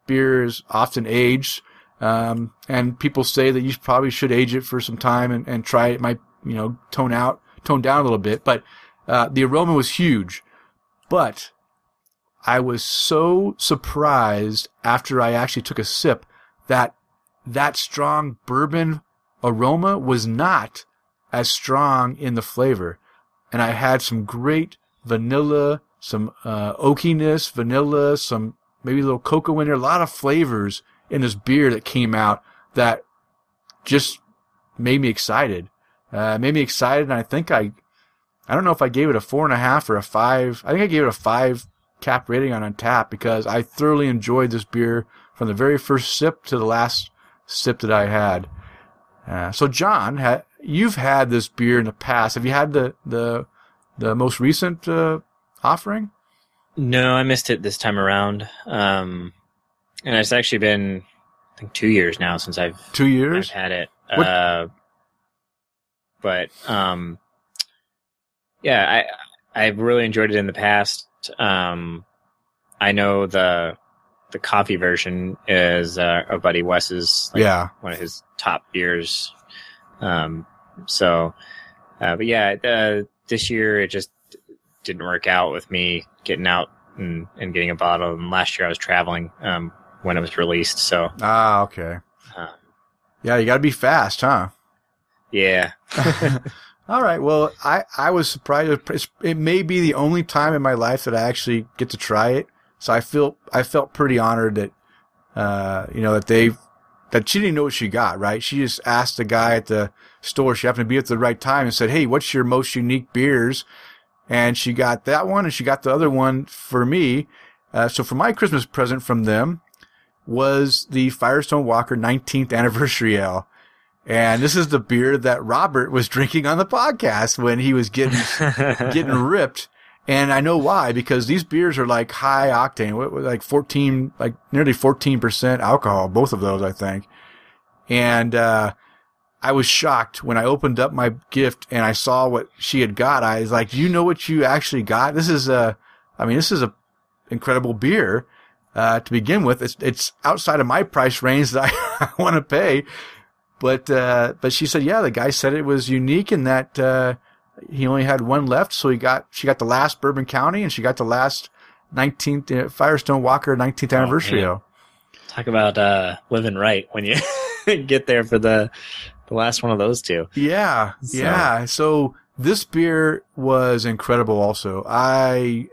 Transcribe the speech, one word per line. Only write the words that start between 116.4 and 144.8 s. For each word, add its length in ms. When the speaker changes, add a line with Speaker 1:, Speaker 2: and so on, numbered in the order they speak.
Speaker 1:
for 400
me. 420
Uh, 160
so 160
for 120
my 180
Christmas 320
present 380
from 200
them 380
was 640
the 220
Firestone 540
Walker 300
nineteenth 560
Anniversary 640
Ale. 320
And 360
this 140
is 120
the 120
beer 380
that 260
Robert 460
was 200
drinking 360
on 120
the 80
podcast 720
when 220
he 140
was 160
getting, 300
Speaker 2:
<laughs> 180
Speaker 1:
getting 220
ripped. 560
And 280
I 80
know 160
why, 340
because 360
these 180
beers 320
are, 100
like, 240
high 380
octane, 480
what, 160
what, 100
like, 180
fourteen, 800
like, 140
nearly 220
fourteen 480
percent 400
alcohol, 480
both 240
of 80
those, 200
I 120
think. 340
And, 480
uh, 380
I 120
was 120
shocked 560
when 160
I 60
opened 380
up 100
my 220
gift 400
and 140
I 80
saw 340
what 300
she 240
had 160
got. 260
I 160
was 140
like, 160
"Do 80
you 100
know 160
what 240
you 160
actually 400